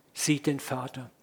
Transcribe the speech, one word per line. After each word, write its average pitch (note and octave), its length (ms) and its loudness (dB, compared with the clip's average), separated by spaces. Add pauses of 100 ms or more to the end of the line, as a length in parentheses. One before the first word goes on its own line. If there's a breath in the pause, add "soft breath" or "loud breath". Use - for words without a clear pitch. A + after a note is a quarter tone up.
(140)
sieht - 320 2
den C#3+ 140 2
Vater.“ B2+ 500 -6 (140)